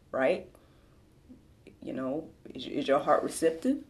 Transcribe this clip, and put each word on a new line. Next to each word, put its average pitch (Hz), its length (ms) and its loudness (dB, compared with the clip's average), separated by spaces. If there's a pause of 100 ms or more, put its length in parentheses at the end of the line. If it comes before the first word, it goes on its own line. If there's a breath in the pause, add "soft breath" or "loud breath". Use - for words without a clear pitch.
(120)
right? 147 360 2 (1300 soft breath)
You - 120 -8
know, 131 360 -6 (240)
is, 127 140 -10
is 139 200 -4
your 139 120 4
heart 151 240 4
receptive 165 680 0